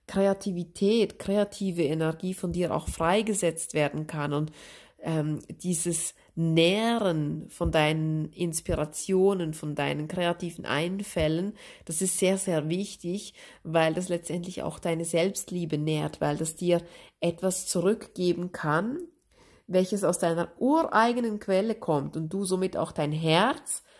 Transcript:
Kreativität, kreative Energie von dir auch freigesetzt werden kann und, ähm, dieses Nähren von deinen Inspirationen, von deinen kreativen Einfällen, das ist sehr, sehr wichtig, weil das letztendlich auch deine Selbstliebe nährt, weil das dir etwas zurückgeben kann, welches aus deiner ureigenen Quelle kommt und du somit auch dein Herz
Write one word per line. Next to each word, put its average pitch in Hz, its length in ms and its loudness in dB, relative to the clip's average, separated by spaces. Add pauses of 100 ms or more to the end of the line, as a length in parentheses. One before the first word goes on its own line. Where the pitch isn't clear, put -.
Kreativität, 196 1080 2
kreative 196 680 0
Energie 160 500 0
von 175 180 -4
dir 175 220 0
auch 156 140 -2
freigesetzt 180 840 0
werden 151 340 0
kann 147 260 -4
und, 151 200 -2 (480)
ähm, 156 380 -2 (100)
dieses 170 680 -2 (200)
Nähren 165 1160 2
von 170 200 -2
deinen 156 600 2
Inspirationen, 170 1200 0
von 151 200 -6
deinen 147 340 -2
kreativen 175 580 -2
Einfällen, 175 880 -2 (300)
das 160 180 -4
ist 185 160 0
sehr, 190 180 4
sehr 156 320 0
wichtig, 185 640 -6 (280)
weil 160 320 2
das 180 140 -4
letztendlich 175 540 -4
auch 170 160 -6
deine 170 260 -2
Selbstliebe 170 760 -2
nährt, 151 420 -2
weil 147 160 0
das 160 200 -4
dir 170 260 2 (380)
etwas 170 460 -2
zurückgeben 180 840 0
kann, 180 460 0 (680)
welches 185 380 2
aus 175 140 2
deiner 170 400 0
ureigenen 240 800 2
Quelle 208 360 0
kommt 147 420 -2
und 160 120 -4
du 196 160 -2
somit 185 320 0
auch 160 160 -2
dein 151 200 -2
Herz 165 720 2 (180)